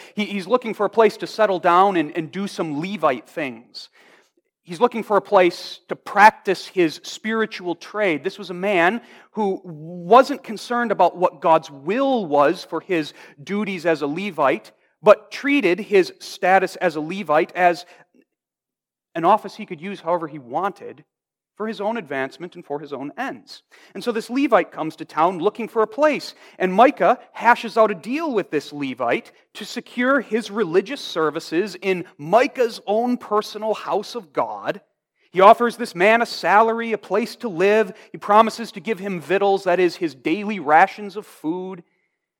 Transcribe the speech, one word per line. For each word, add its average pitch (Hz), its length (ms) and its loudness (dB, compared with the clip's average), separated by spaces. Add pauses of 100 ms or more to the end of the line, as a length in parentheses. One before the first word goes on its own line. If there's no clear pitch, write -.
(140)
He, 208 120 -4
he's 190 200 -8
looking 226 280 -2
for 208 100 -2
a 190 60 -2
place 220 280 4
to 196 80 -10
settle 196 320 0
down 185 380 4
and, 151 180 -2
and 160 160 -6
do 196 160 -6
some 160 320 -6
Levite 160 480 -2
things. 123 600 -12 (760)
He's 170 160 -8
looking 233 240 0
for 208 120 0
a 190 60 2
place - 640 0
to - 80 -8
practice 202 720 4
his 170 380 0
spiritual 214 720 -6
trade. 175 480 -2
This 190 120 -6
was 180 140 -14
a 185 40 -10
man 185 460 0 (300)
who 202 320 -4
wasn't 175 800 2
concerned 240 480 -6
about 175 260 2
what 175 240 -2
God's 160 300 2
will 208 560 -2
was 147 380 2
for 160 160 -8
his 160 320 -4 (280)
duties 190 460 -6
as 160 160 0
a 143 60 -4
Levite, 160 640 -2 (280)
but - 300 4
treated 262 480 0
his 196 400 2
status 185 560 0
as 165 220 -2
a 156 40 -4
Levite 165 540 -2
as 175 320 2 (1300)
an 165 100 -6
office 202 300 2
he 208 120 -14
could 170 140 -14
use 185 200 -12
however 165 260 -2
he 147 140 -12
wanted 131 640 -8 (500)
for 208 120 -10
his 214 140 -8
own 214 160 -4
advancement 143 580 -8
and 175 120 -20
for 143 120 -8
his 147 140 -12
own 139 240 -10
ends. - 460 -12 (320)
And 202 100 -12
so 240 80 -2
this 214 160 -6
Levite 233 420 2
comes 156 260 -8
to 156 100 -14
town 170 320 0
looking 208 300 -4
for 226 120 -4
a 214 60 2
place, 277 480 -2 (240)
and 185 120 0
Micah 196 480 4 (140)
hashes 226 460 0
out 220 120 4
a 208 40 -4
deal 269 360 -8
with 202 200 -4
this 147 240 -4
Levite 135 580 -4 (220)
to 214 100 -14
secure 247 560 -2
his 214 300 -6
religious 202 500 -2
services 160 800 -4
in 185 240 -4 (140)
Micah's 233 680 0
own 233 300 -2
personal 214 560 -4
house 190 420 -6
of 170 200 -14
God. 113 480 -6 (480)
He 175 100 0
offers 226 380 6
this 233 160 -8
man 214 260 4
a 226 60 0
salary, 226 640 2
a 208 60 -4
place 214 380 -4
to 240 120 -10
live. 202 460 0 (180)
He 170 60 -16
promises 214 540 2
to 202 80 -14
give 190 180 -6
him 190 200 -6
victuals, 190 460 0
that 180 160 2
is, 175 160 2
his 156 180 -6
daily 196 460 -4
rations 175 560 2
of 208 80 -12
food. 185 600 -8 (560)